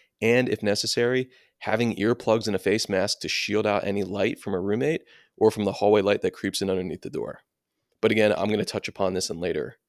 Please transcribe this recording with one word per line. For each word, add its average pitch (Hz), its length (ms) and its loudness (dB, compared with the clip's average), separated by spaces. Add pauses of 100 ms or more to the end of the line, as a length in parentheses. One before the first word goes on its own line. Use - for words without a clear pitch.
(200)
and 120 280 2
if 110 140 -2
necessary, 120 680 0 (300)
having 110 380 0
earplugs 113 500 2
and 107 80 -2
a 95 60 -2
face 110 280 0
mask 98 320 0
to 80 80 -8
shield 104 380 -2
out 101 180 0
any 101 200 -2
light 95 340 -2
from 98 160 -6
a 90 60 -2
roommate 120 420 -2 (340)
or 110 140 6
from 107 140 -2
the 98 80 0
hallway 104 300 4
light 101 200 2
that 95 120 0
creeps - 280 -4
in 95 80 -2
underneath 90 320 -4
the - 80 -10
door. - 300 -8 (600)
But 110 120 4
again, 107 240 4
I'm 98 120 -2
gonna 107 160 0
touch - 220 -6
upon 95 280 -2
this 90 140 -2
in 82 120 -8
later 80 360 -4 (120)